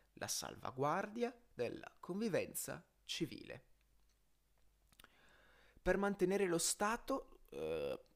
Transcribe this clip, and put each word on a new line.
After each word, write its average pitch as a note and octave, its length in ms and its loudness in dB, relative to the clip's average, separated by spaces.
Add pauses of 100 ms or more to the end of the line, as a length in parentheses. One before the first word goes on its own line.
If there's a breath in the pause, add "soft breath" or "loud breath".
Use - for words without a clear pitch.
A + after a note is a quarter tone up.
(140)
la - 140 -4
salvaguardia G3 1080 -2 (200)
della - 360 -4 (100)
convivenza E3 840 -2 (200)
civile. - 600 -6 (2250 loud breath)
Per F#3 160 4
mantenere G3 500 4
lo E3+ 120 4
Stato, - 840 0 (100)
eh, D2 480 -2 (180)